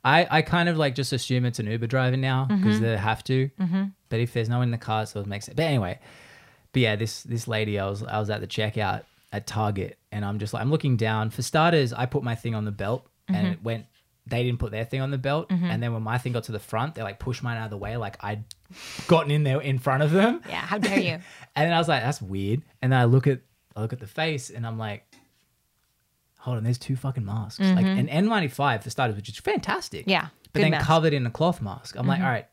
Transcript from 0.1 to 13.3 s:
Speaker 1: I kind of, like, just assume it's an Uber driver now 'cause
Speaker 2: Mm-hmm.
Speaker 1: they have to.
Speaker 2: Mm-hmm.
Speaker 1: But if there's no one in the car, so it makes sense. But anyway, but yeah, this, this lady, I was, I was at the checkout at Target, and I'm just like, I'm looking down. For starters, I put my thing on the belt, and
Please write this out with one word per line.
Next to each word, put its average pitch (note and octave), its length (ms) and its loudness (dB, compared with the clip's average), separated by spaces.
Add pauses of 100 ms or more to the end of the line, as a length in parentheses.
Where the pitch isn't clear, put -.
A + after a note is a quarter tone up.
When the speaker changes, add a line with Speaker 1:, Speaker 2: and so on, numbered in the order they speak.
Speaker 1:
I C3 120 4
kind E3+ 260 2
of, E3 80 0
like, C#3+ 180 2
just C3+ 200 -2
assume B2 320 0
it's A#2+ 120 -2
an A2 80 -4
Uber A2+ 200 -2
driver C3 320 2
now C3 300 2
'cause G#3 100 2
Speaker 2:
Mm-hmm. G3+ 240 4
Speaker 1:
they A2+ 160 2
have G#2+ 260 0
to. C3 240 2 (100)
Speaker 2:
Mm-hmm. F#3+ 260 0 (260)
Speaker 1:
But A2+ 100 0
if A#2+ 140 -2
there's A#2 160 0
no B2 80 2
one B2 100 2
in - 20 2
the A#2 80 -2
car, A2 280 -2
so - 140 -8
it G2 60 -6
makes G2+ 200 -8
sense. A2 100 -8
But D#3+ 80 2
anyway, A#2 340 0 (760)
but C3 100 2
yeah, G#2+ 120 4
this, G#2+ 280 -4
this A#2 260 -4
lady, G#2+ 300 0
I G2 100 -2
was, G2+ 140 -4
I - 160 -4
was G#2 100 -2
at G#2+ 140 -2
the G2 40 -8
checkout G#2+ 580 -2 (280)
at G2+ 140 -6
Target, G#2 520 -2 (140)
and G#2 140 -4
I'm G#2 120 -4
just G#2+ 140 -6
like, A2 80 -4
I'm B2+ 100 0
looking D3 280 2
down. A2 320 0
For - 100 -10
starters, D#3 540 2
I B2 100 -2
put C3+ 180 -2
my A#2+ 120 -2
thing A2+ 200 -4
on G#2+ 120 -2
the G#2 40 -2
belt, G2+ 360 -4 (220)
and F#3 100 2